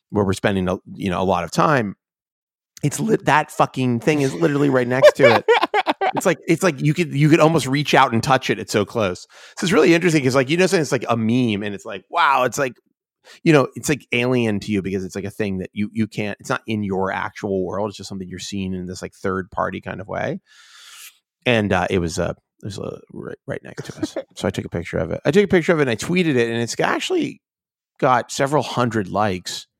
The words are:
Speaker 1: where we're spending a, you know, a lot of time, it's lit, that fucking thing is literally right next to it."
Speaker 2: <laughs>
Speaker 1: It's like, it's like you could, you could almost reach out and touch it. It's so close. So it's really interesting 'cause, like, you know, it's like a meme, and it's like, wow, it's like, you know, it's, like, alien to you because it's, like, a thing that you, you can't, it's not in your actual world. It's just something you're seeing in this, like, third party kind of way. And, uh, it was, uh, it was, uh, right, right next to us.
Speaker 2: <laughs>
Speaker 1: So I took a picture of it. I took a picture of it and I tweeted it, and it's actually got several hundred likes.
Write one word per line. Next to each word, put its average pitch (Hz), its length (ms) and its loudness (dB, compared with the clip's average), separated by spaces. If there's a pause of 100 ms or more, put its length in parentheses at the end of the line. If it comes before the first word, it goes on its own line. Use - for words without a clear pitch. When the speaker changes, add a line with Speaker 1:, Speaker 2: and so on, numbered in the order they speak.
(120)
Speaker 1:
where 107 140 0
we're 95 80 0
spending 98 360 0
a, 95 100 0 (160)
you 98 140 -6
know, 90 140 -2
a - 20 0
lot 90 200 0
of - 80 -10
time, 143 420 0 (880)
it's 143 160 -2
lit, - 280 0
that 147 260 2
fucking 127 480 0
thing 151 220 2
is 135 120 -2
literally 147 340 0
right 127 200 0
next 127 280 6
to 120 200 4
it." - 140 -4
Speaker 2:
<laughs> 466 60 4 (580)
Speaker 1:
It's - 100 -4
like, 180 220 2
it's 156 160 0
like 160 180 0
you 151 140 2
could, 156 180 -2
you 143 160 4
could 151 120 6
almost 156 260 4
reach 139 260 -2
out 135 220 6
and 113 80 2
touch 131 260 2
it. 110 100 -2
It's 98 140 -8
so 107 140 2
close. 95 400 -2 (320)
So - 60 -4
it's 170 80 0
really 208 200 6
interesting 165 300 4
'cause, 123 140 2
like, 131 120 2
you 156 80 0
know, 180 80 4
it's 165 280 0
like 120 180 -2
a 117 60 0
meme, 113 460 0
and 104 120 -6
it's 95 100 -14
like, 101 240 -12
wow, 143 360 2
it's 123 140 -2
like, 131 160 -2 (680)
you 165 100 6
know, 139 220 6
it's, 117 140 -6
like, 147 240 -2
alien 120 480 0
to 104 120 -8
you 101 80 0
because 92 240 -4
it's, 92 120 -10
like, 95 80 -6
a 98 60 -10
thing 98 280 -4
that 90 160 -8
you, 104 180 -4
you 110 140 -2
can't, 104 340 -6
it's - 80 -12
not 131 180 -4
in 107 180 -4
your 95 260 -2
actual 98 560 -4
world. 98 240 -6
It's 98 80 -14
just 95 100 -16
something 95 200 -12
you're 90 100 -12
seeing 95 340 -6
in 90 140 -8
this, 90 160 -12
like, 87 120 -12
third 92 360 -4
party 92 300 -4
kind 95 200 -10
of 98 60 -16
way. 101 340 -6 (1040)
And, 107 280 2
uh, 90 180 2
it 101 80 2
was, 85 220 -2
uh, 85 140 -4 (280)
it - 20 -12
was, 104 140 -12
uh, - 200 -10 (140)
right, - 240 -14 (100)
right - 180 -10
next - 220 -14
to - 140 -14
us. - 160 -8 (100)
Speaker 2:
<laughs> - 100 -20
Speaker 1:
So - 120 -4
I - 40 0
took - 120 -6
a - 60 -14
picture 87 280 -6
of 82 120 -2
it. 85 160 -6
I 143 60 4
took 202 120 6
a 185 40 0
picture 185 240 4
of 160 80 2
it - 20 2
and 131 80 0
I 113 60 -2
tweeted 165 400 0
it, 117 120 2
and 117 140 -2
it's - 180 -6
actually - 640 -2 (560)
got 127 320 2
several 143 320 0
hundred 113 460 -2
likes. 95 580 -4 (140)